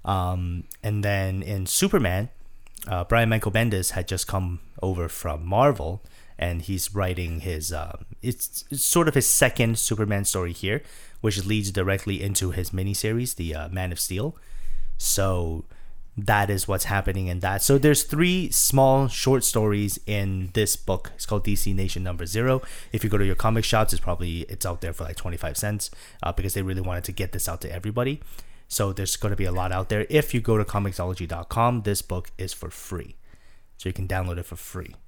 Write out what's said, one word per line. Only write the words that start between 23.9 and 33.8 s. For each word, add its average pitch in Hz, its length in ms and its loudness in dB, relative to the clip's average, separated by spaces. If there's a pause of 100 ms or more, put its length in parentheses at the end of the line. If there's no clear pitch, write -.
it's 90 80 4
probably, 85 400 0
it's - 240 -4
out 90 160 -2
there 82 120 -4
for, 82 120 -6
like, 82 100 -8
twenty-five 85 420 -4
cents, 104 320 -2 (340)
uh, 87 80 -2
because - 240 -2
they 101 80 0
really 95 180 -2
wanted 90 240 -2
to 98 60 -6
get - 220 -4
this - 160 -2
out 80 120 -6
to - 100 -6
everybody. 120 480 -2 (480)
So 98 260 0
there's 95 220 -2
gonna - 200 0
be 101 100 2
a 90 60 2
lot 90 200 0
out 92 180 -2
there. 107 200 2
If 151 240 4
you 120 80 2
go 110 160 4
to 104 80 2
comixology 92 600 -2
dot 82 220 -8
com, 117 340 2
this 101 200 0
book - 340 -4
is 95 160 -6
for - 180 -10
free. - 440 -10 (600)
So - 120 -4